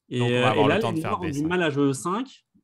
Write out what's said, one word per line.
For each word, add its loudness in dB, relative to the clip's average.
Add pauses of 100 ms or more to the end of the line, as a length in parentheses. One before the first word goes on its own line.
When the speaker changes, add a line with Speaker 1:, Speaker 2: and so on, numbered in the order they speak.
Speaker 1:
Et, -2
Speaker 2:
Donc, 2
on 0
va 2
Speaker 1:
euh, 4
Speaker 2:
avoir 2
Speaker 1:
et 4
Speaker 2:
le 4
Speaker 1:
là, 0
Speaker 2:
temps 0
Speaker 1:
les -4
Speaker 2:
de -2
faire -6
Speaker 1:
noirs -4
ont -4
du -4
Speaker 2:
B -6
cinq. -2
Speaker 1:
mal 0
à 0
jouer 2
E 0
cinq. -6 (180)